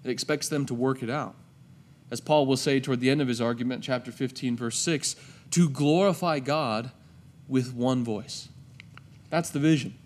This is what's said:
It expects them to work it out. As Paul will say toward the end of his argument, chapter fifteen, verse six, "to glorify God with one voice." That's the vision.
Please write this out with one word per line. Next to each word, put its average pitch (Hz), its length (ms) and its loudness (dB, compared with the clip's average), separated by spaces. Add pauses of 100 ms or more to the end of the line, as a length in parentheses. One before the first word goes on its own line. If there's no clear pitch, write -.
It 127 60 -6
expects 143 380 -2
them 147 180 -2
to 123 80 -4
work 131 280 0
it 113 80 -6
out. 127 240 -6 (760)
As 120 100 -6
Paul 151 260 4
will 135 100 2
say 135 240 2
toward 127 200 -2
the 127 100 2
end 151 100 2
of 135 80 0
his 120 140 -2
argument, 120 400 -2
chapter 127 280 -4
fifteen, 127 460 -4
verse 117 220 -4
six, - 380 -2 (340)
"to 170 180 4
glorify 160 720 2
God 131 540 -2 (540)
with 127 280 0
one 123 280 2
voice." 110 460 -6 (800)
That's 170 220 -2
the 151 80 -4
vision. 156 340 4 (140)